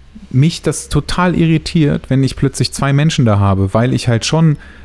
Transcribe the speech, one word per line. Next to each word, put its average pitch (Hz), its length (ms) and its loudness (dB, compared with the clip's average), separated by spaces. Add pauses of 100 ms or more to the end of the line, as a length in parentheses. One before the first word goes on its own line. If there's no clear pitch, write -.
(300)
mich 147 320 2
das - 260 -4
total 180 480 -2
irritiert, 160 720 0
wenn 135 160 2
ich 135 120 -4
plötzlich - 360 -2
zwei 139 200 -2
Menschen 147 340 2
da 104 120 4
habe, 98 360 2
weil 120 180 2
ich 123 160 -2
halt 113 160 0
schon, 160 320 2 (280)